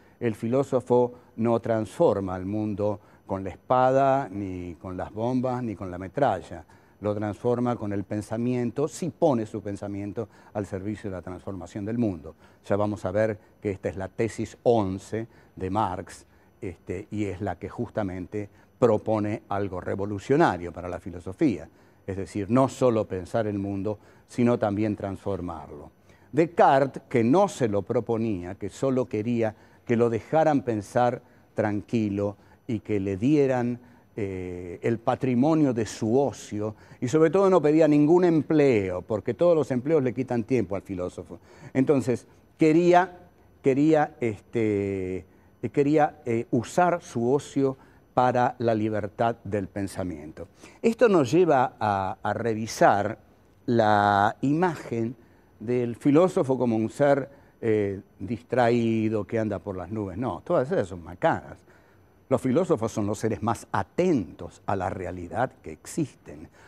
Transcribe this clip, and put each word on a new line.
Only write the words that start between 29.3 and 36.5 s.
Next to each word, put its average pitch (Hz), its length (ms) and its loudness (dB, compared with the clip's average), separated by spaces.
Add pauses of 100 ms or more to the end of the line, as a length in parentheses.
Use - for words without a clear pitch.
que 123 100 2
lo 117 140 4
dejaran 143 540 2
pensar 120 580 0 (320)
tranquilo 104 840 -2 (320)
y 113 120 -4
que 104 200 -4
le 98 160 -4
dieran, 123 640 2 (380)
eh, 90 640 -8
el 117 160 0
patrimonio 131 760 2
de 113 120 -2
su 113 340 0
ocio, 107 560 -4 (240)